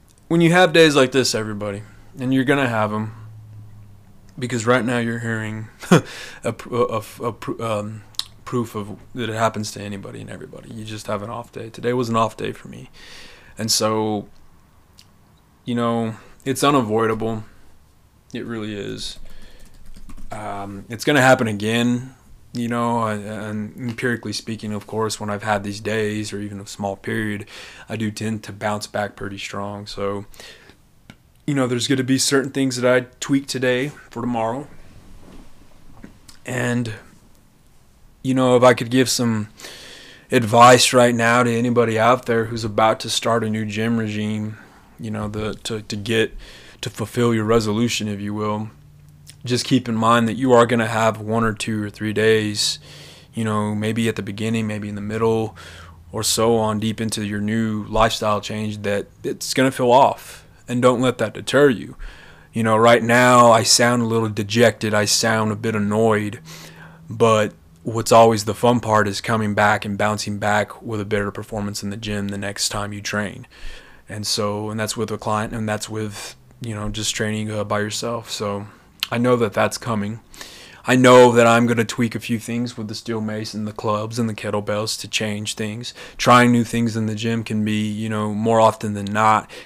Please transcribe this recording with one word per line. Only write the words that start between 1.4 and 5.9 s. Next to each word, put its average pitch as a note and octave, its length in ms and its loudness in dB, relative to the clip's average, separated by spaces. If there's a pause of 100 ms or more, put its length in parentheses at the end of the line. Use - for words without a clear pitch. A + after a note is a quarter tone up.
and B2+ 160 -2
you're C3 100 2
gonna C#3 240 2
have G#2+ 240 0
'em, G#2+ 220 -6 (1200)
because A#2+ 280 -4
right B2 180 4
now B2 140 0
you're A#2 220 -4
hearing A2 480 -6 (100)
<laughs> - 680 0